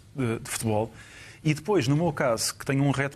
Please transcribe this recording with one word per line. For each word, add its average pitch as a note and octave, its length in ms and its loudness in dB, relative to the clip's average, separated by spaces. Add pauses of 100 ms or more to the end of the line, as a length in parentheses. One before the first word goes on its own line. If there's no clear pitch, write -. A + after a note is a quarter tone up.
(160)
de, A#2 240 -2
de A2+ 100 -12
futebol. A2 420 0 (520)
E D#3 100 4
depois, D3+ 340 2
no C#3+ 80 4
meu E3 180 2
caso, A#2+ 420 0
que - 100 -14
tenho C#3 180 2
um C#3+ 80 4
Red C3+ 240 0